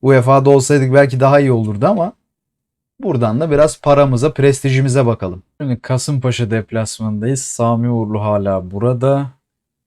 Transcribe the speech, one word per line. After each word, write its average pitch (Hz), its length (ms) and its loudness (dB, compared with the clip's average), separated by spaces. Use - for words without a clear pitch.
uefa'da 135 480 4
olsaydık 135 440 2
belki 135 260 4
daha 135 200 4
iyi 139 120 2
olurdu 107 360 -2
ama 196 260 -2
buradan 120 400 -2
da 160 120 -2
biraz 147 300 0
paramıza, 139 520 2
prestijimize 135 720 0
bakalım. 95 380 -4
Şimdi 131 200 -4
Kasımpaşa 127 680 -4
deplasmanındayız. 110 920 -4
Sami 117 480 -2
Uğurlu 107 320 -2
hala 98 500 -2
burada. 127 600 -2